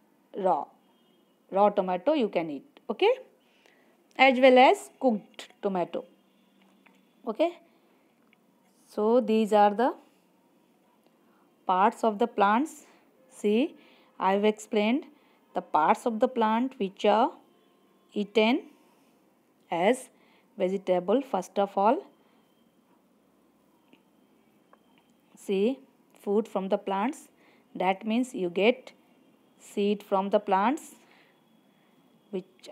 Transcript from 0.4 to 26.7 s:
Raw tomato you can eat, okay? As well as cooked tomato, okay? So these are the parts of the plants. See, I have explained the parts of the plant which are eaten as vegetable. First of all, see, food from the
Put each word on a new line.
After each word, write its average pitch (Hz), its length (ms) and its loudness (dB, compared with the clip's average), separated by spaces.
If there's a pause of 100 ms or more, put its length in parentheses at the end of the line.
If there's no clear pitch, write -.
Raw 202 200 2
tomato 185 420 -2
you 254 160 0
can 165 220 -4
eat, 135 380 -16
okay? 370 240 2 (1040)
As 262 220 4
well 254 200 8
as 311 320 6 (100)
cooked - 480 -4 (120)
tomato, 190 440 -6 (1200)
okay? 311 320 -2 (1300)
So 220 340 0
these 220 320 0
are 208 220 6
the 247 200 0 (1700)
parts 190 380 0
of 208 160 -2
the 233 80 0
plants. 220 560 -2 (460)
See, 220 440 -2 (460)
I 190 140 0
have 202 100 0
explained 214 600 -2 (480)
the - 80 -6
parts 165 440 0
of 220 140 -4
the 247 80 2
plant 233 500 -2
which 196 260 -6
are 220 280 2 (840)
eaten 220 480 0 (1080)
as 190 380 -2 (480)
vegetable. 190 640 -2
First - 380 -8
of 196 180 -2
all, 220 300 0 (3250)
see, 208 440 -2 (400)
food 214 280 -2
from 190 200 -6
the 202 100 0